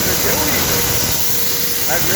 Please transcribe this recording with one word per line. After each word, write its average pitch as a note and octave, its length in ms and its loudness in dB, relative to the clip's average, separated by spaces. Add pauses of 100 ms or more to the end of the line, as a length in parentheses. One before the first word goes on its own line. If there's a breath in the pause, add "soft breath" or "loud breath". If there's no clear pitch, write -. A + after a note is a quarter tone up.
będzie - 260 0 (100)
u - 20 0 (140)
innych. - 300 0 (1000)
Także E3+ 260 0